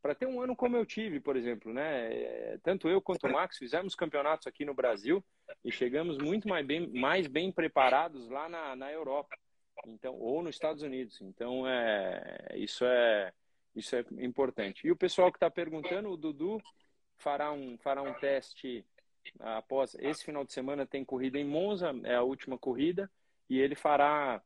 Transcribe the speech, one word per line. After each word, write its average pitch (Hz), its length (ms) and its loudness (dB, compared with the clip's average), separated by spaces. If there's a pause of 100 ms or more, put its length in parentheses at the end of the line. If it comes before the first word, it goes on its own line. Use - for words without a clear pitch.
pra 147 120 0
ter 254 140 -2
um 247 140 -2
ano 254 140 -2
como 247 220 2
eu 220 80 4
tive, 214 340 -4
por 139 180 0
exemplo, 117 360 -2
né? 131 400 -2
É, 113 480 -4
tanto 185 280 0
eu 190 120 4
quanto 175 260 -2
o 127 40 2
Max 165 260 0
fizemos 160 380 -2
campeonatos 151 520 0
aqui 147 180 -8
no 143 80 -6
Brasil 127 500 2 (400)
e 120 80 -4
chegamos 143 460 0
muito 185 300 0
mais 170 180 0
bem, 156 280 0
mais 147 340 2
bem 160 240 0
preparados 139 760 4
lá 143 200 -6
na, 160 260 -8
na 135 160 -8
Europa, 147 440 -4 (520)
então, 113 280 -10
ou 123 280 -2
nos 156 120 -6
Estados 156 280 -2
Unidos. 131 380 -8
Então, 123 460 -6
é, 104 880 0
isso 107 300 -2
é, 117 480 6 (420)
isso 117 200 -4
é 120 100 0 (140)
importante. 123 680 -2
E 165 40 4
o 175 40 6
pessoal 180 360 6
que - 80 -18
tá 170 100 4
perguntando, 175 600 -4
o 175 60 -6
Dudu 156 440 -4 (560)
fará 147 340 -2
um, 131 280 -8
fará 139 220 -2
um 139 120 -4
teste 131 720 -2 (540)
após 113 600 -2
esse 151 240 -2
final 143 220 -6
de - 80 -16
semana, 139 320 -4
tem 139 180 -6
corrida 131 360 -2
em 143 60 -2
Monza, 175 480 0 (100)
é 123 120 0
a 120 60 4
última 131 380 -2
corrida, 170 500 0 (400)
e 131 100 4
ele 139 160 4
fará 143 720 4